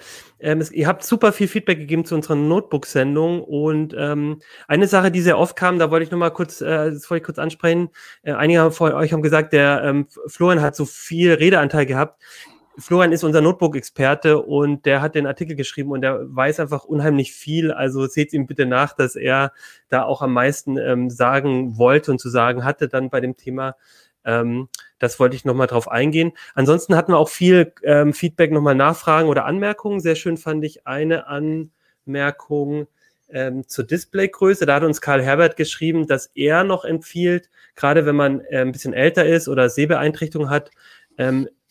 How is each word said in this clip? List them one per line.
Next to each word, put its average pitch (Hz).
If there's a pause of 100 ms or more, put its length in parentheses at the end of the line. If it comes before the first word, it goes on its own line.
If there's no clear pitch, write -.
(400)
Ähm, 156
es, 151
ihr 156
habt 180
super 220
viel 202
Feedback 196
gegeben 156
zu 165
unserer 151
Notebook-Sendung 151
und, 151
ähm, 147 (260)
eine 180
Sache, 185
die 180
sehr 170
oft 165
kam, 180
da 160
wollte 165
ich 160
noch 175
mal 170
kurz, 170
äh, 156
das 147
wollte 170
ich 165
kurz -
ansprechen. 165 (320)
Äh, 147
einige 160
von 160
euch 156
haben 160
gesagt, 156
der, 143
ähm, 143 (200)
Florian 175
hat 147
so 147
viel 170
Redeanteil 151
gehabt. 131 (540)
Florian 175
ist 170
unser 156
Notebook-Experte 151
und 143
der 139
hat 151
den 143
Artikel 156
geschrieben 139
und 135
der 131
weiß 135
einfach 143
unheimlich 143
viel. 156
Also 135
seht 147
ihm 139
bitte 135
nach, 127
dass 127
er 135 (380)
da 131
auch 135
am 135
meisten, 135
ähm, 123
sagen 127
wollte 131
und 127
zu 127
sagen 120
hatte 147
dann 131
bei 135
dem 127
Thema. 131 (500)
Ähm, 117 (300)
das 123
wollte 131
ich -
noch 131
mal 131
drauf 120
eingehen. 156 (240)
Ansonsten 160
hatten 165
wir 170
auch 156
viel, 180 (100)
ähm, 147
Feedback, 160
noch 147
mal 143
Nachfragen 156
oder 139
Anmerkungen. 202
Sehr 165
schön 165
fand 156
ich -
eine 156
Anmerkung, 147 (420)
ähm, 131
zur -
Displaygröße. 190
Da 143
hat 147
uns 151
Karl 139
Herbert 151
geschrieben, 160
dass 139
er 151
noch 190
empfiehlt, 175 (260)
gerade 147
wenn 147
man, 139
äh, 135
ein 127
bisschen 127
älter 160
ist 160
oder 131
Sehbeeinträchtigung 151
hat, 147 (460)
ähm, 131 (220)